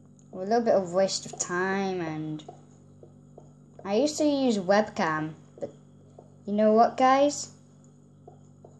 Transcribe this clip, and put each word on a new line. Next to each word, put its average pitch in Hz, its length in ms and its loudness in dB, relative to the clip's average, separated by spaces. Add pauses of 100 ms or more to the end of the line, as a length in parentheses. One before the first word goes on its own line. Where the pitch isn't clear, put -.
(340)
A 185 40 -14
little 208 240 -2
bit 220 120 0
of 180 200 0
waste 190 320 -2
of - 120 -16
time, 190 640 -4
and... 156 440 -8 (1400)
I 196 120 -2
used 294 240 0
to 302 60 2
use 269 320 2
webcam, 175 760 0 (260)
but - 100 -10 (760)
you 202 80 -6
know 214 180 4
what, 226 240 4
guys? 277 560 2 (1300)